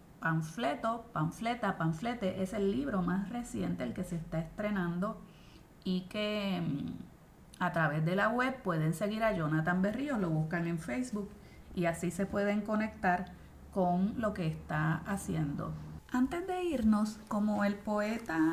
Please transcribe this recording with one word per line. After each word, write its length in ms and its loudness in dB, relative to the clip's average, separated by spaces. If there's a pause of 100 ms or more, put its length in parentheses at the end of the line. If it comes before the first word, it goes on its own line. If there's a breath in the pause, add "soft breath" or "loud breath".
(200)
panfleto, 920 0
panfleta, 640 0
panflete 680 0
es 80 -2
el 200 2
libro 300 0
más 280 0
reciente, 540 -2
el 100 -4
que 100 -4
se 140 -4
está 220 -4
estrenando, 840 -2 (640 loud breath)
y 240 0
que, 520 0
mm, 1000 -6
a 80 2
través 320 2
de 140 2
la 100 4
web 340 0
pueden 320 2
seguir 300 0
a 80 6
Jonathan 500 2
Berríos, 380 0
lo 100 2
buscan 380 2
en 120 0
Facebook 500 -4 (460 loud breath)
y 100 2
así 260 0
se 140 0
pueden 360 2
conectar 680 0 (420 loud breath)
con 460 4
lo 140 2
que 140 -2
está 580 0
haciendo. 680 -2 (380)
Antes 360 0
de 160 0
irnos, 640 4
como 360 2
el 120 2
poeta 640 0 (140)